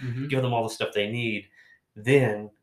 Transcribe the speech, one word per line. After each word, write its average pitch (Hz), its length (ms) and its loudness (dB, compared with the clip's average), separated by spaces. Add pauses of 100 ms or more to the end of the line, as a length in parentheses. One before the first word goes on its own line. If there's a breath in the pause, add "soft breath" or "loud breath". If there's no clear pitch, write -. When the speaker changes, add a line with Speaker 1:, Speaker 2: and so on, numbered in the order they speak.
Speaker 1:
Mm-hmm. 127 260 -6
Speaker 2:
give 135 140 0
them 123 120 0
all 120 100 2
the 139 100 -4
stuff - 200 -4
they 104 160 0
need, 113 400 -4 (480 soft breath)
then 107 520 2 (140)